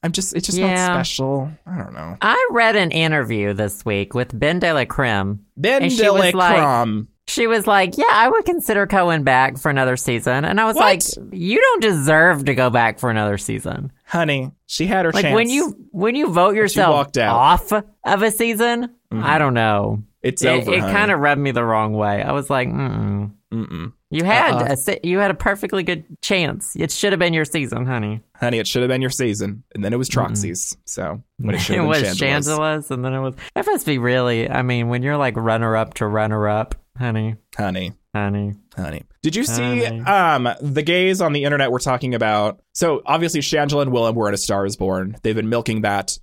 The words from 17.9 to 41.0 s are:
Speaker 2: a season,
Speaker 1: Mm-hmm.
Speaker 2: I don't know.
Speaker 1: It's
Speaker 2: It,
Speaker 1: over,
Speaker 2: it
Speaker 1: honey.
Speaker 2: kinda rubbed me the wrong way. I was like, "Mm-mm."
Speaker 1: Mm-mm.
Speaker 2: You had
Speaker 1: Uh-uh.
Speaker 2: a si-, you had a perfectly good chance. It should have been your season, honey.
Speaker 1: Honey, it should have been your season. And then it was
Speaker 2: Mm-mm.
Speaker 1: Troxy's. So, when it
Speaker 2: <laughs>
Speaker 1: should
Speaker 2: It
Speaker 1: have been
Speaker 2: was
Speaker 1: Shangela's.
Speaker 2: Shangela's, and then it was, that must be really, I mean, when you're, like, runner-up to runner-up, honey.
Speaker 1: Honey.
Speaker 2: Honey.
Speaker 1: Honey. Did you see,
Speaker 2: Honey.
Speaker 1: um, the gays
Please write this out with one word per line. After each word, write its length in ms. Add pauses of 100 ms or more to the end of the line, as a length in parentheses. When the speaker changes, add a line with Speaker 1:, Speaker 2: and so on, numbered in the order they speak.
Speaker 2:
a 100
season, 580 (220)
Speaker 1:
Mm-hmm. 120
Speaker 2:
I 140
don't 160
know. 480 (200)
Speaker 1:
It's 200
Speaker 2:
It, 60
Speaker 1:
over, 240
Speaker 2:
it 80
Speaker 1:
honey. 120
Speaker 2:
kinda 240
rubbed 240
me 120
the 120
wrong 280
way. 300
I 100
was 180
like, 180
"Mm-mm." 640 (220)
Speaker 1:
Mm-mm. 400 (200)
Speaker 2:
You 120
had 300
Speaker 1:
Uh-uh. 180
Speaker 2:
a 40
si-, 260
you 160
had 140
a 20
perfectly 480
good 220 (180)
chance. 540
It 160
should 200
have 60
been 160
your 100
season, 420
honey. 340 (160)
Speaker 1:
Honey, 240
it 80
should 140
have 60
been 120
your 100
season. 540 (100)
And 100
then 80
it 40
was 120
Speaker 2:
Mm-mm. 220
Speaker 1:
Troxy's. 540
So, 380 (160)
when 180
it 20
Speaker 2:
<laughs> 20
Speaker 1:
should 140
Speaker 2:
It 40
Speaker 1:
have 40
been 60
Speaker 2:
was 140
Speaker 1:
Shangela's. 460
Speaker 2:
Shangela's, 440
and 120
then 100
it 60
was, 140 (220)
that 100
must 200
be 120
really, 500
I 140
mean, 260
when 140
you're, 140
like, 200
runner-up 580
to 120
runner-up, 680 (200)
honey. 400 (200)
Speaker 1:
Honey. 380 (200)
Speaker 2:
Honey. 400 (220)
Speaker 1:
Honey. 260 (200)
Did 120
you 100
see, 400
Speaker 2:
Honey. 180
Speaker 1:
um, 460 (120)
the 220
gays 380